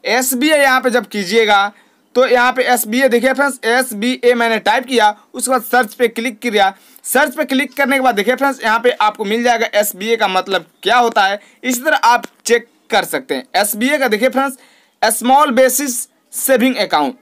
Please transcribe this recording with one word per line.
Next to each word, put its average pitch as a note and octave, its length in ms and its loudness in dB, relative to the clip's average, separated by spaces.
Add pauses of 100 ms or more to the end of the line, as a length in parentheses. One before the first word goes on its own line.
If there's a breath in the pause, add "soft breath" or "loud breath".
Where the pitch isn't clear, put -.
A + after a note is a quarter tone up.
एस B3 300 -2
बी C4+ 140 0
ए D#4 80 4
यहाँ C4 240 4
पे B3+ 100 0
जब A3+ 180 -2
कीजिएगा G#3 640 0 (420 soft breath)
तो B3+ 120 4
यहाँ A#3+ 260 2
पे B3 120 -2
एस A#3+ 220 0
बी A#3 140 -2
ए C4+ 80 4
देखिए A#3+ 240 2
फ्रेंड्स, C4+ 320 -2
एस B3+ 300 0
बी B3 300 -4
ए A#3+ 100 4
मैंने A#3 260 0
टाइप A#3+ 260 0
किया, G#3+ 280 2 (200 soft breath)
उसके B3 160 -6
बाद B3+ 120 0
सर्च A#3+ 320 0
पे A#3+ 140 0
क्लिक A#3 320 -6
किया। G3+ 320 0 (320 soft breath)
सर्च C#4+ 320 0
पे D4+ 80 -4
क्लिक C4+ 300 -4
करने C#4 220 -2
के C4 40 -2
बाद B3+ 140 0
देखिए G3+ 200 -2
फ्रेंड्स, C4+ 280 -4
यहाँ A3 180 0
पे A#3+ 120 2
आपको G#3+ 320 -2
मिल A3 180 -2
जाएगा A#3 320 0
एस G#3 220 0
बी G3+ 120 -8
ए A3+ 80 2
का G#3+ 120 0
मतलब F#3 380 -2 (160)
क्या A3 140 2
होता A#3+ 260 2
है। G3 160 -2 (260 soft breath)
इसी B3 160 -4
तरह D4+ 180 0
आप A#3+ 260 2 (200)
चेक A#3 220 0 (240)
कर F#3+ 140 0
सकते C#3+ 300 -6
हैं। B2+ 100 -8 (120)
एस G3+ 200 0
बी A#3+ 120 -2
ए D4 100 0
का B3+ 100 0
देखिए G#3+ 200 0
फ्रेंड्स, C4+ 300 -2 (440 soft breath)
स्मॉल C4 500 2
बेसिस B3+ 440 0 (360)
सेविंग B3+ 460 0
अकाउंट। D3 420 0